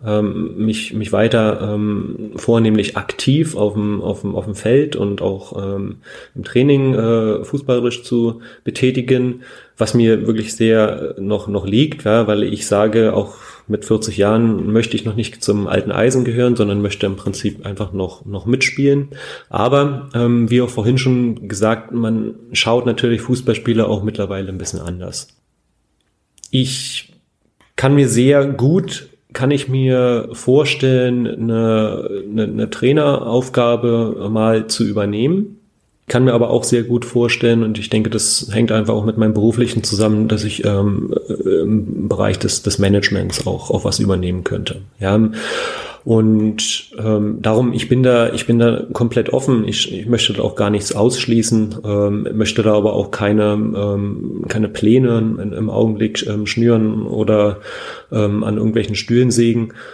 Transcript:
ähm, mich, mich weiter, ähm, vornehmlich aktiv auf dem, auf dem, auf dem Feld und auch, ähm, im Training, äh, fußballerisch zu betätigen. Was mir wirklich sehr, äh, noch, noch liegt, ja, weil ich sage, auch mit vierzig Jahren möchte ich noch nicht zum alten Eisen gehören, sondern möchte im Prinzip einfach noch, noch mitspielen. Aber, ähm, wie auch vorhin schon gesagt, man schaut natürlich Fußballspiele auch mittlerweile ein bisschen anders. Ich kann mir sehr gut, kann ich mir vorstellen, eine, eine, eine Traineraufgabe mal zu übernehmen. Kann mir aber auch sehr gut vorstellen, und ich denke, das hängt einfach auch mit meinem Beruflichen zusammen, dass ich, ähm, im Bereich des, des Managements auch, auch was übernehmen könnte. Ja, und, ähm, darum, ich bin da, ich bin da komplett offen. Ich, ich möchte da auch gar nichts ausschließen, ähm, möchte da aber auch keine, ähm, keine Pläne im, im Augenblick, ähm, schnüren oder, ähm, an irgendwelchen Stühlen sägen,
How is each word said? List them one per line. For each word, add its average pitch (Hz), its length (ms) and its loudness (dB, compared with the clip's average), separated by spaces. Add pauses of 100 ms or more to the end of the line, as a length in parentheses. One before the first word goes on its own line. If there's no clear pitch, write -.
ähm, 98 520 -2
mich, 110 340 -4
mich 110 200 -4
weiter, 107 640 2
ähm, 104 600 -4
vornehmlich 110 600 2
aktiv 139 600 -2
auf 104 160 0
dem, 104 280 -2
auf 104 200 -4
dem, 98 160 -6
auf 98 80 -4
dem 104 100 -8
Feld 127 400 2
und 101 280 -4
auch, 98 380 -6
ähm, 98 360 -8 (400)
im 123 80 -10
Training, 135 500 4
äh, 113 500 0
fußballerisch 123 600 -2
zu 117 360 0 (220)
betätigen. 123 760 0 (360)
Was - 180 -2
mir 113 320 4
wirklich 110 280 -4
sehr, 110 600 0
äh, 98 40 -12
noch, 101 280 -4
noch 98 180 -4
liegt, 127 380 0
ja, 110 240 2
weil 104 160 0
ich 107 220 -4
sage, 107 460 2
auch 101 220 -4 (320)
mit 107 180 -4
vierzig 107 320 -2
Jahren 104 560 2
möchte 117 240 0
ich - 80 -6
noch 107 120 -4
nicht - 260 -6
zum 104 240 0
alten - 240 -2
Eisen 127 340 2
gehören, 123 300 2
sondern 104 260 0
möchte 101 240 -2
im 98 120 -2
Prinzip - 500 -6
einfach 101 260 -8
noch, 92 320 -6
noch 98 220 -10
mitspielen. 139 640 0 (420)
Aber, 139 640 0
ähm, 120 340 2
wie 123 140 4
auch 120 80 -2
vorhin 120 260 0
schon 123 520 0
gesagt, 110 440 -2
man 110 420 -2 (180)
schaut 117 340 2
natürlich 117 340 0
Fußballspiele 117 680 0
auch 104 180 -2
mittlerweile 98 440 -4
ein 95 100 -10
bisschen - 220 -8
anders. 90 480 -12 (1200)
Ich - 600 -4 (640)
kann 139 220 2
mir 139 120 4
sehr 135 380 4
gut, 139 640 0 (260)
kann 127 160 0
ich 135 180 0
mir 127 640 2
vorstellen, 127 920 2
eine, 113 840 0 (220)
eine, 107 140 0
eine 110 260 -4
Traineraufgabe 120 1600 0
mal 110 380 2
zu - 180 -2
übernehmen. 107 720 0 (520)
Kann 127 160 4
mir 127 80 4
aber 117 160 2
auch 120 160 2
sehr 117 200 2
gut 120 200 -2
vorstellen, 117 580 2
und 110 160 -2
ich 104 120 -8
denke, 107 180 2
das - 420 -2
hängt 110 220 2
einfach 110 220 2
auch 107 100 0
mit 110 140 0
meinem 110 160 2
Beruflichen 113 480 2
zusammen, 107 440 2
dass 110 160 0
ich, 107 220 -6
ähm, 101 500 0 (300)
im 101 640 0
Bereich 101 300 0
des, - 240 -4
des - 160 -2
Managements 98 680 0
auch, 95 240 -6
auch - 140 -2
was 104 140 -2
übernehmen 92 440 -2
könnte. - 340 -6 (220)
Ja, 101 220 2 (840)
und, 110 880 2
ähm, 107 460 -2
darum, 117 320 2
ich - 160 -4
bin 127 120 4
da, 120 300 4
ich - 140 -6
bin 117 120 4
da 117 360 2
komplett 117 400 0
offen. 123 340 2
Ich, - 240 -2
ich 95 140 -8
möchte 117 260 2
da - 80 -4
auch - 140 -2
gar 104 160 0
nichts 101 240 -2
ausschließen, 113 880 2
ähm, 101 480 0
möchte 107 300 0
da 107 100 4
aber 104 220 2
auch - 160 -2
keine, 104 420 2
ähm, 101 960 -4
keine 107 220 -2
Pläne 117 480 4
im, 110 340 -2
im 107 160 -4
Augenblick, 107 580 0
ähm, 104 200 -4
schnüren 110 560 2
oder, 107 560 0 (520)
ähm, 104 340 0
an 107 120 -2
irgendwelchen 110 380 0
Stühlen 120 360 2
sägen, 117 440 2 (200)